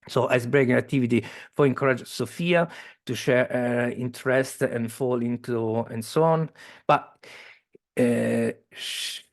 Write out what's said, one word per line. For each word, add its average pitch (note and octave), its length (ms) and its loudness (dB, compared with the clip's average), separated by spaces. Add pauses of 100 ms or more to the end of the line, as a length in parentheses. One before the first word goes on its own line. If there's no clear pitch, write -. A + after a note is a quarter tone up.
So B2+ 200 2
icebreaking B2 460 4
activity A#2+ 500 2 (300)
for D3 100 4
encourage C3 420 0
Sophia E3+ 640 0 (360)
to B2 100 -4
share B2 360 2
her A#2+ 440 0
interest C3 680 -2
and A#2+ 300 -2
fall B2 300 -2
into, A#2+ 580 -2 (100)
and A2+ 140 -8
so D#3 200 0
on. D#3+ 260 2 (380)
But, - 260 2 (880)
uh, A#2 520 2 (200)
sh- - 500 -10 (120)